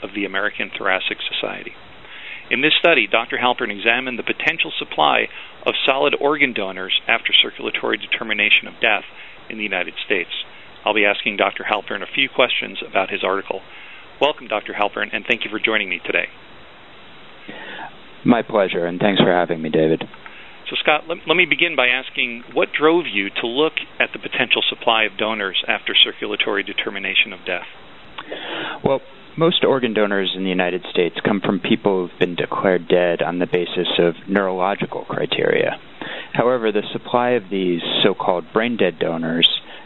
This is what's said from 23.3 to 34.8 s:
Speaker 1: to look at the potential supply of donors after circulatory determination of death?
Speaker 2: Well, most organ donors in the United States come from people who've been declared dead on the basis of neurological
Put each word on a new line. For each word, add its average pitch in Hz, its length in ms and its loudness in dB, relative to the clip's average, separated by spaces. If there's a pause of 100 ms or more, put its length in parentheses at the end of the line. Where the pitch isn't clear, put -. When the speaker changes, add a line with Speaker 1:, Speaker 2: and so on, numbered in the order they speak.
Speaker 1:
to 123 60 -2
look 147 260 0 (260)
at 120 140 2
the 110 60 -10
potential 110 480 0
supply 113 360 2
of 98 140 -2
donors 107 500 -2
after 110 280 -2
circulatory 104 680 0
determination 98 720 -2
of 92 120 -12
death? 90 200 -4 (1160)
Speaker 2:
Well, 135 180 2 (360)
most 165 260 4
organ 120 300 4
donors 98 420 2
in 92 80 -4
the 95 60 0
United 90 420 0
States 87 240 2 (100)
come 104 180 2
from 104 160 2
people 95 480 2
who've - 120 -16
been 90 160 2
declared 85 520 2
dead 87 340 4
on 87 180 -2
the 90 80 0
basis 87 400 0 (100)
of 85 160 4 (140)
neurological 98 800 0